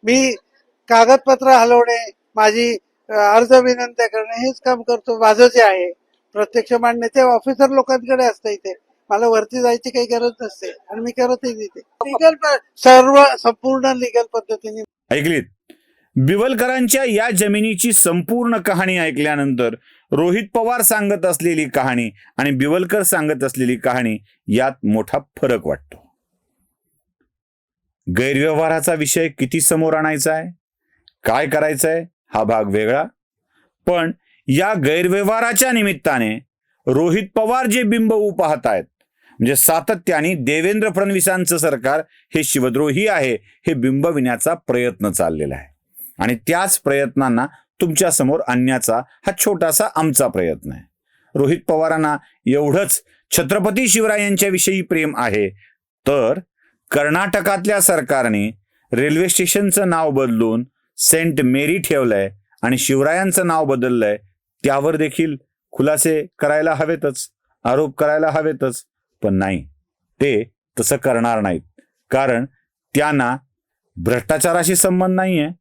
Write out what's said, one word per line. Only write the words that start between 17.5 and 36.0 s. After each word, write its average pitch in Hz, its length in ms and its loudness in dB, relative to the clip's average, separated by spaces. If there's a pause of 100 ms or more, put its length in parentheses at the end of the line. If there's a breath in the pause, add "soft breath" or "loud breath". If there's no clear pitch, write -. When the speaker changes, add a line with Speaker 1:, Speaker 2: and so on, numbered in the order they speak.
Speaker 2:
संपूर्ण 226 640 0
कहाणी 185 420 -2
ऐकल्यानंतर 139 760 -2 (380)
रोहित 175 420 0
पवार 233 260 -2
सांगत 202 460 0
असलेली 160 420 -2
कहाणी 123 420 0 (260 soft breath)
आणि 139 140 0
बिवलकर 175 520 0
सांगत 151 420 0
असलेली 127 320 -2
कहाणी 120 420 -2 (300)
यात 117 380 -2
मोठा 107 320 0
फरक 123 480 -4
वाटतो. - 500 -12 (2000)
गैरव्यवहाराचा 156 760 0
विषय 160 340 -2
किती 143 320 -4
समोर 160 340 0
आणायचा 156 380 -2
आहे, 165 200 -6 (720)
काय 131 220 0
करायचं 151 420 -2
आहे, 165 180 -2 (280)
हा 107 100 2
भाग 110 200 2
वेगळा, 107 400 0 (840)
पण 175 260 0 (360)
या 180 260 0
गैरव्यवहाराच्या 202 1000 0
निमित्ताने 143 640 -2 (480)